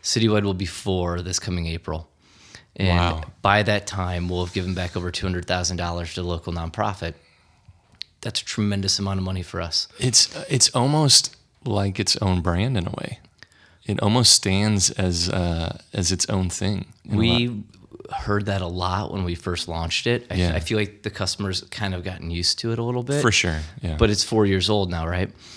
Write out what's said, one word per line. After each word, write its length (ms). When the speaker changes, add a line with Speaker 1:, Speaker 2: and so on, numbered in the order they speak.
Speaker 1:
Citywide 420
will 100
be 120
four 560
this 160
coming 280
April. 420
And 120
Speaker 2:
Wow. 240
Speaker 1:
by 200
that 240
time, 420
we'll 160
have 100
given 200
back 220
over 140
two 160
hundred 200
thousand 300
dollars 380
to 80
the 60
local 240
nonprofit. 600
That's 200
a 40
tremendous 540
amount 200
of 60
money 180
for 180
us. 280
Speaker 2:
It's, 300
it's 260
almost 600
like 340
its 200
own 220
brand 360
in 100
a 40
way. 280
It 160
almost 320
stands 580
as, 380
uh, 500
as 200
its 160
own 200
thing 380
in 100
a 20
Speaker 1:
We 320
Speaker 2:
lot. 80
Speaker 1:
heard 260
that 160
a 60
lot 440
when 120
we 100
first 320
launched 400
it. 240
I, 40
Speaker 2:
Yeah. 200
Speaker 1:
I 60
feel 180
like 240
the 80
customers 600
kind 240
of 100
gotten 260
used 300
to 120
it 60
a 60
little 180
bit. 200
Speaker 2:
For 100
sure, 260
yeah. 180
Speaker 1:
But 120
it's 120
four 240
years 240
old 180
now, 180
right? 240